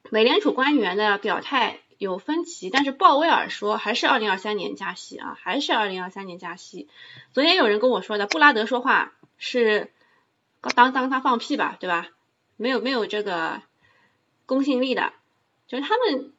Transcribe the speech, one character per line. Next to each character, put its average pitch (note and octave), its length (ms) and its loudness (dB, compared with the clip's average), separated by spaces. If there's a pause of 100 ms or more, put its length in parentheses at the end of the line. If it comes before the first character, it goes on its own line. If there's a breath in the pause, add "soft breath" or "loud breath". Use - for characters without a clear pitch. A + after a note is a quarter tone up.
美 A3 140 4
联 D4+ 180 4
储 D4 120 2
官 C#4 220 2
员 G3 220 0
的 G#3 200 2
表 G3+ 220 -2
态 - 400 -2 (180)
有 F#3 200 -6
分 D#4 260 -4
歧， - 260 -12
但 C4+ 140 2
是 C4+ 80 0
鲍 C4+ 260 6
威 D#4+ 120 4
尔 - 200 2
说 G#3 280 -4
还 G#3 160 -4
是 D#4+ 140 0
二 B3+ 120 4
零 G#3+ 100 -2
二 F#3+ 80 0
三 G#3 200 -4
年 E3+ 180 -6
加 F#3+ 200 -8
息 - 220 -16
啊， - 220 -12
还 G#3+ 220 -4
是 C#4+ 100 -4
二 A3 160 2
零 F#3 160 -6
二 F3+ 60 -8
三 G3 160 -12
年 F3+ 140 -14
加 F3 180 -12
息。 - 320 -18 (420 loud breath)
昨 C4 120 0
天 E4+ 120 4
有 D#4 120 4
人 G#3 120 2
跟 B3+ 100 2
我 G3+ 120 0
说 G#3 160 -6
的， G3+ 100 -2
布 B3+ 100 -2
拉 D4 140 8
德 A3 140 0
说 B3 160 -2
话 A#3 320 0 (240)
是 A3 520 0 (840 soft breath)
当， B3 160 6
当 C4 180 -2
他 C4 120 -2
放 C4 160 2
屁 - 180 -4
吧， D#3 240 -4
对 F#3+ 80 -8
吧？ F3 220 -4 (480)
没 A3 100 -4
有， B3+ 140 0
没 A#3+ 80 -4
有 A#3+ 160 -2
这 G#3 180 -4
个 E3+ 380 -4 (840 soft breath)
公 C4+ 200 0
信 C4 160 2
力 C4 120 0
的， G3 200 -2 (540)
就 A#3+ 100 -10
是 C#4+ 60 -6
他 G#4+ 140 0
们 G4 400 -2